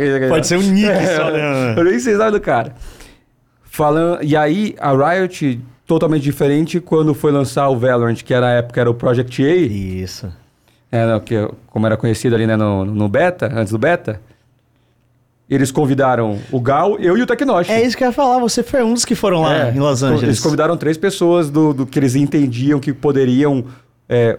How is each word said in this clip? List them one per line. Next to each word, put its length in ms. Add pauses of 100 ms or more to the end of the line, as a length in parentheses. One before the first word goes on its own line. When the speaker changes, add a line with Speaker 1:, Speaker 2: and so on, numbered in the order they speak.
(280)
Speaker 1:
Pode 180
ser 100
um 60
nick 260
Speaker 2:
É, 280
Speaker 1:
só, 140
né? 460
Speaker 2:
eu 80
nem 160
sei 140
o 40
nome 120
do 100
cara. 340 (880)
Falan-, 600
e 120
aí, 460
a 100
Riot, 720 (260)
totalmente 360
diferente, 580
quando 320
foi 180
lançar 380
o 100
Valorant, 380
que 160
era, 140
na 80
época 260
era 100
o 40
Project 500
A. 100
Speaker 1:
Isso. 800 (580)
Speaker 2:
É, 160
não, 140
que, 160 (320)
como 180
era 120
conhecido 360
ali, 120
né, 100
no, 260
no 280
beta, 440
antes 160
do 80
beta, 420 (1300)
eles 220
convidaram 680 (120)
o 100
Gal, 380
eu 180
e 40
o 60
Teknosh. 420
Speaker 1:
É 140
isso 120
que 80
eu 60
ia 40
falar, 260
você 240
foi 200
um 120
dos 100
que 100
foram 280
lá 260
Speaker 2:
É, 20
Speaker 1:
em 80
Los 240
Speaker 2:
eles 120
Speaker 1:
Angeles. 260
Speaker 2:
convidaram 380
três 180
pessoas 540
do, 240
do 120
que 120
eles 160
entendiam 640
que 140
poderiam, 720 (420)
é, 300